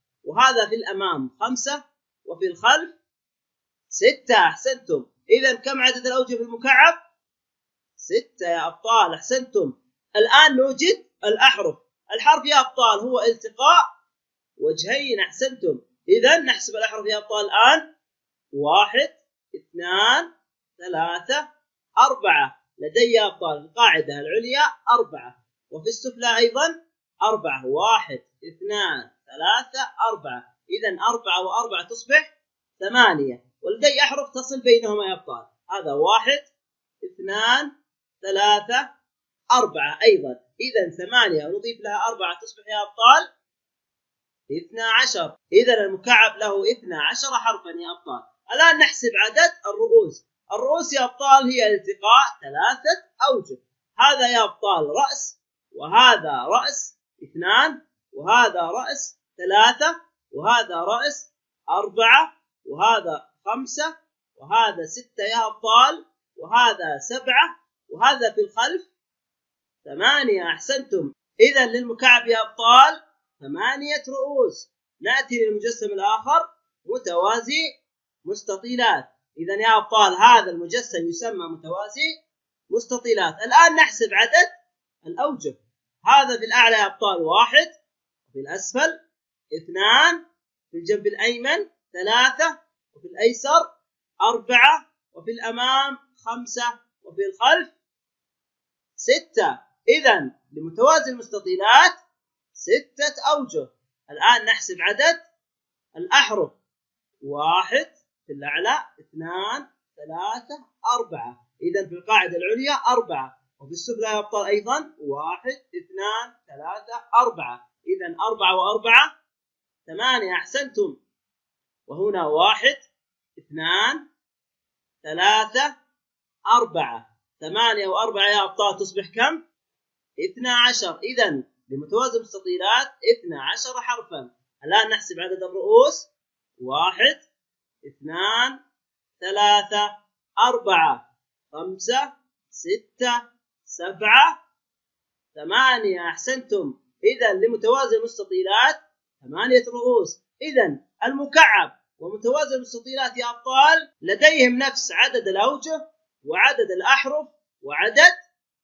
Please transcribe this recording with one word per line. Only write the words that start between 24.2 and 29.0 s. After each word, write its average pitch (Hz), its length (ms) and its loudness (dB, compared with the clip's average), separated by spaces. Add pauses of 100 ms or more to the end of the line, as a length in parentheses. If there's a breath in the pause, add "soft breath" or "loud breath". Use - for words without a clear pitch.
أربعة، 151 540 -2 (260)
وفي 160 180 -10
السفلى 233 480 -4
أيضًا 262 480 0 (380)
أربعة، 151 440 -2
واحد، 170 560 0 (220)
اثنان، 175 640 -8 (200)